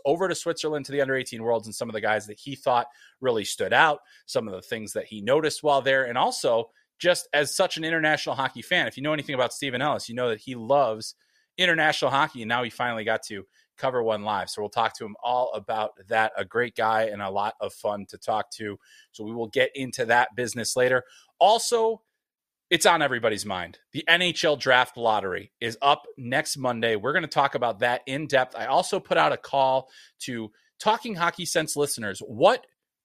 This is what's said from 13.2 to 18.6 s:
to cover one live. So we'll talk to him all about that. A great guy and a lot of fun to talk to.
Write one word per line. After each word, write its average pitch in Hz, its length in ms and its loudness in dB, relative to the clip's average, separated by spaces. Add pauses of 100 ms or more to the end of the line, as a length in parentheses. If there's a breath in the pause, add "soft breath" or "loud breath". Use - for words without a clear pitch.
to 101 220 -12 (320)
cover 127 240 -2
one 107 220 0
live. 104 260 -2
So - 120 -8
we'll 104 80 -6
talk 113 280 -2
to 120 80 -10
him 104 160 -14
all 123 320 0
about 107 380 -4 (160)
that. 110 300 2
A 98 80 -4
great 117 320 -2
guy 110 340 2
and 104 100 -8
a 101 80 -6
lot 101 300 -2
of 101 140 -6
fun 104 340 -4
to 101 100 -18
talk 107 340 -2
to. 104 280 -10 (320 soft breath)